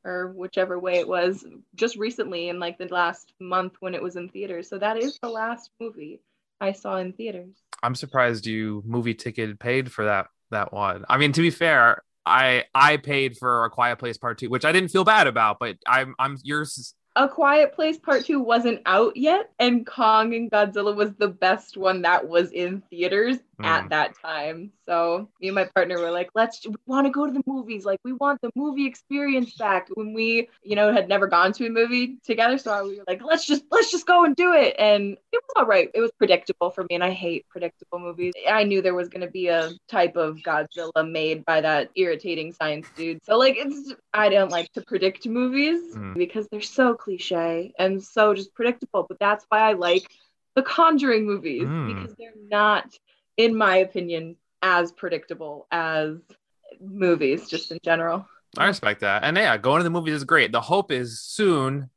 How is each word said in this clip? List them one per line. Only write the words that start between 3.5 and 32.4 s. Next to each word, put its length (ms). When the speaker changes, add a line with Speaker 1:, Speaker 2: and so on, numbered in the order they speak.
Speaker 1:
when 140
it 80
was 140
in 120
theaters. 400
So 100
that 200
is 240
the 80
last 400
movie 400
I 120
saw 240
in 160
theaters. 440
Speaker 2:
I'm 120
surprised 520
you 400
movie 280
ticket 440
paid 340
for 140
that, 200
that 220
one. 360
I 100
mean, 140
to 80
be 100
fair, 520
I, 380
I 220
paid 400
for 280
A 60
Quiet 280
Place 200
Part 200
Two, 120
which 140
I 80
didn't 180
feel 140
bad 220
about, 320
but 180
I'm, 320
I'm, 240
yours 520
Speaker 1:
A 120
Quiet 460
Place 240
Part 260
Two 160
wasn't 460
out 300
yet, 420
and 280
Kong 480
and 160
Godzilla 440
was 200
the 140
best 480
one 260
that 240
was 260
in 360
theaters 500
at 220
Speaker 2:
Mm. 60
Speaker 1:
that 300
time. 520
So 440
me 60
and 80
my 120
partner 240
were 100
like, 240
"Let's, 320
we 80
wanna 240
go 140
to 80
the 140
movies. 380
Like, 180
we 100
want 280
the 160
movie 280
experience 720
back." 400
When 180
we, 360
you 100
know, 180
had 160
never 200
gone 240
to 140
a 40
movie 540
together, 340